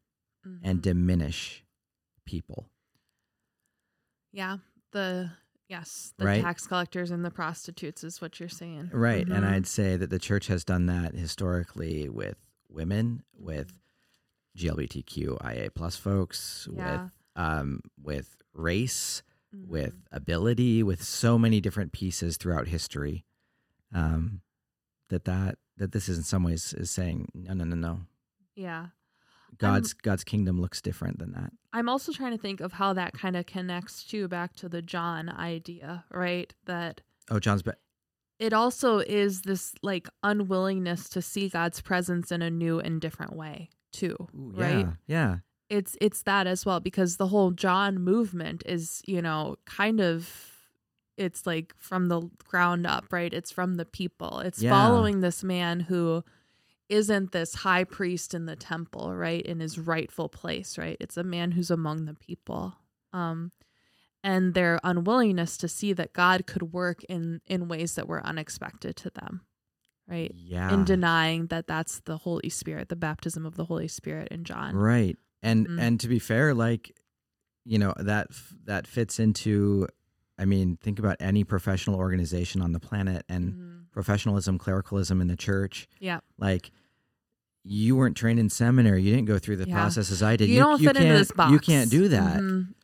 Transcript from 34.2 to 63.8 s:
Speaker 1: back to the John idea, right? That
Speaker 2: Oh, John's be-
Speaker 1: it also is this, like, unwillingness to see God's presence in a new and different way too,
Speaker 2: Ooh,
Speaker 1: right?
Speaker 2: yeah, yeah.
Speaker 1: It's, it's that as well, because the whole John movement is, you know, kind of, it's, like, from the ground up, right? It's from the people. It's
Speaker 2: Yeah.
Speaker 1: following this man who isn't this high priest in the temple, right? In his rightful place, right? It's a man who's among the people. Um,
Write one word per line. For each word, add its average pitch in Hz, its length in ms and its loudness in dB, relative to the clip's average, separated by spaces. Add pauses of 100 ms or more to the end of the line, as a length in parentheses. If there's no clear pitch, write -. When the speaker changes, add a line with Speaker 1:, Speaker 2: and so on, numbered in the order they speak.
Speaker 1:
back 175 280 -6
to 180 120 -14
the 170 140 -8
John 170 460 -6
idea, 170 840 -10
right? 180 420 -4 (120)
That 175 340 -8 (280)
Speaker 2:
Oh, 107 120 2
John's 101 220 0
be- 110 100 -6 (680)
Speaker 1:
it 220 140 0
also 233 480 4
is 202 420 0
this, 190 400 -4
like, 190 260 -4 (140)
unwillingness 190 840 0
to 185 140 -4
see 196 260 -4
God's 170 320 -2
presence 180 500 -2
in 170 120 -2
a 165 100 -2
new 165 260 0
and 160 220 -4
different - 340 -10
way 156 360 -14 (200)
too, - 260 -4 (160)
Speaker 2:
Ooh, 127 220 -14
Speaker 1:
right? 107 320 2
Speaker 2:
yeah, 85 60 -4 (160)
yeah. 147 280 0 (320)
Speaker 1:
It's, 202 320 -4
it's 208 220 0
that 196 260 2
as 185 180 -2
well, 180 140 0
because 185 360 0
the 190 120 0
whole 196 240 4
John 190 480 2
movement 180 680 0
is, 165 400 -6
you 180 160 -2
know, 156 320 -2 (120)
kind 220 340 0
of, 170 280 0 (880)
it's, 185 300 -6
like, 165 320 -4
from 185 300 -2
the 170 140 2 (220)
ground 175 440 2
up, - 240 -2
right? 175 200 -2
It's 175 200 -8
from 180 240 -2
the 170 80 -4
people. - 560 -8
It's 185 220 -6
Speaker 2:
Yeah. - 100 4
Speaker 1:
following 202 480 6
this 180 240 0
man 175 360 -2
who 170 440 0 (640)
isn't 208 420 2
this 165 240 -4
high 185 300 2
priest 180 500 -6
in 165 120 -6
the 160 100 -10
temple, 165 580 -8
right? 170 320 -4
In 165 140 -6
his 160 180 -8
rightful 160 500 -2
place, - 480 -8
right? 165 220 -8
It's - 180 -10
a 175 60 -4
man 175 300 -2
who's 170 180 -2
among 160 360 -2
the 151 80 -10
people. - 640 -10 (340)
Um, 170 400 -6 (720)